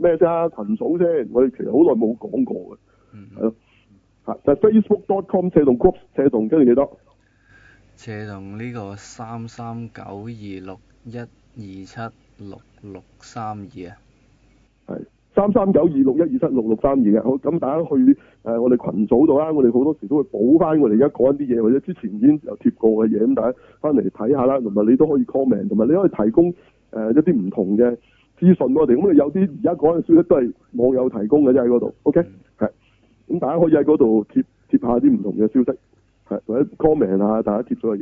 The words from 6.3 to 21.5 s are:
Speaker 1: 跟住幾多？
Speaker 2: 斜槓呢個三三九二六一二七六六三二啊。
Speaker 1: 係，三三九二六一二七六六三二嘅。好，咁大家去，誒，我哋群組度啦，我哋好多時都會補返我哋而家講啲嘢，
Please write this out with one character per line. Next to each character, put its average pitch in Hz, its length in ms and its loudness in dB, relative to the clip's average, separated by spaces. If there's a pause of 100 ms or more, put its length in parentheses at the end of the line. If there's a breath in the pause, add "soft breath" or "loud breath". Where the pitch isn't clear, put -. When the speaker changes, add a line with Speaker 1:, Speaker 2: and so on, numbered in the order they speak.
Speaker 1:
跟 160 100 2
住 139 60 4
幾 120 100 4
多？ 139 220 -2 (1000 soft breath)
Speaker 2:
斜 107 300 -14
槓 98 320 -14
呢 120 160 -10
個 101 240 -12
三 117 500 -14
三 117 460 -14
九 101 100 -20
二 101 220 -14
六 98 520 -14 (280)
一 120 120 -14
二 120 100 -14 (580)
七 - 140 -20 (440)
六 98 140 -18 (240)
六 95 200 -18 (180)
三 - 280 -16
二 107 80 -10 (340)
啊。 85 60 -20 (920)
Speaker 1:
係， - 120 -10 (360)
三 202 160 -2
三 196 220 0
九 147 80 2
二 170 60 4
六 135 300 0
一 160 40 2
二 175 60 -2
七 254 100 -4
六 131 240 -2
六 110 160 -2
三 139 140 0
二 139 60 0
嘅。 107 260 2
好， 123 140 0
咁 151 220 -4
大 131 160 -4
家 165 80 -2
去， 156 60 -10 (540 soft breath)
誒， 117 180 -2
我 123 100 2
哋 - 200 0
群 104 160 -2
組 127 200 4
度 139 120 4
啦， 156 120 -2
我 151 120 0
哋 120 100 4
好 123 100 2
多 156 160 0
時 104 80 -12
都 135 100 0
會 139 60 0
補 117 340 2
返 160 220 2
我 135 100 4
哋 104 40 0
而 110 60 4
家 139 100 4
講 127 240 2
啲 143 120 -6
嘢， 117 160 -2